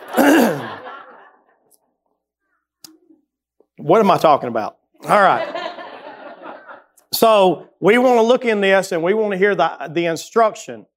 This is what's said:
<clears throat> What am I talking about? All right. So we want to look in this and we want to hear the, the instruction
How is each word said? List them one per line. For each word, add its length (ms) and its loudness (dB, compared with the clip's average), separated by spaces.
<clears throat> 600 2
What 220 2
am 100 2
I 80 2
talking 320 2
about? 280 -8
All 180 2
right. 500 0
So 560 2
we 200 4
want 180 4
to 60 4
look 200 2
in 160 0
this 320 0
and 120 -4
we 100 0
want 200 -2
to 40 -6
hear 160 2
the, 400 -2
the 140 -2
instruction 880 -4